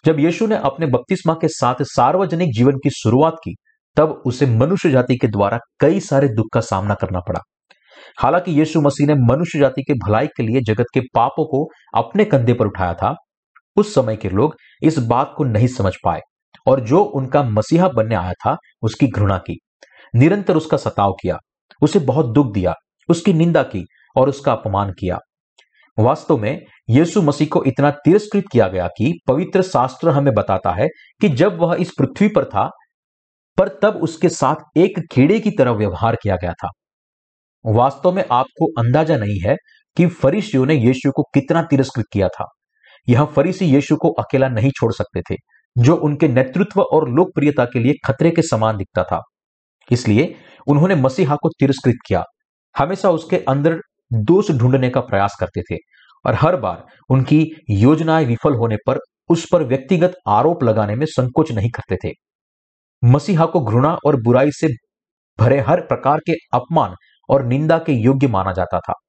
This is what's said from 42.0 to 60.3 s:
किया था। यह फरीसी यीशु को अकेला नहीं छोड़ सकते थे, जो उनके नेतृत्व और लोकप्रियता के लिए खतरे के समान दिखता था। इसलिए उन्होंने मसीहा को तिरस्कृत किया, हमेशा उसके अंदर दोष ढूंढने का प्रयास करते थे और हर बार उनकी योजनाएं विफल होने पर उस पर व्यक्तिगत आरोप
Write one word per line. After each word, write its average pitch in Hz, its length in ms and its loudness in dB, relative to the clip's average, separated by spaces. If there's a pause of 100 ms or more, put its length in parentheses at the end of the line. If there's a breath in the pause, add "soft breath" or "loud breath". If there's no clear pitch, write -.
किया 95 160 0
था। - 160 -8 (640 soft breath)
यह 123 160 4
फरीसी 175 400 -2
यीशु 143 320 2
को 165 160 0
अकेला 131 360 -2
नहीं 120 220 0
छोड़ 120 220 -2
सकते - 380 -6
थे, 95 60 -4 (420)
जो 139 180 4
उनके 147 320 0
नेतृत्व 151 520 0
और 156 280 0
लोकप्रियता 143 560 -2
के 120 140 -6
लिए 123 140 0 (140)
खतरे 165 240 2
के 165 120 0
समान 110 340 -2
दिखता 95 260 -6
था। - 180 -4 (720)
इसलिए 120 420 0 (320 loud breath)
उन्होंने 156 280 2
मसीहा 139 420 0
को - 120 -4
तिरस्कृत 135 480 0 (120)
किया, 87 160 -2 (540)
हमेशा 185 320 0
उसके 165 260 -2
अंदर 151 440 0 (320)
दोष 160 380 2
ढूंढने 127 400 2
का 127 100 -2
प्रयास 101 400 -2
करते 90 220 -6
थे 85 140 -8 (500 soft breath)
और - 80 0
हर 160 220 2
बार 92 300 -8 (240 soft breath)
उनकी 151 400 2 (200 loud breath)
योजनाएं 156 560 2
विफल 123 280 -2
होने 113 220 -2 (100)
पर 131 120 -2 (300)
उस 170 240 0
पर 170 100 2
व्यक्तिगत 165 520 0 (140)
आरोप 139 340 2